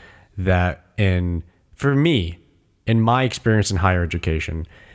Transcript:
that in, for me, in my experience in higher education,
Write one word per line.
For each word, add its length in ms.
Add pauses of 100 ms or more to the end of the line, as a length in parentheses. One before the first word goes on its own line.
(380)
that 480 (100)
in, 460 (320)
for 200
me, 440 (480)
in 140
my 240
experience 460
in 60
higher 260
education, 640 (280)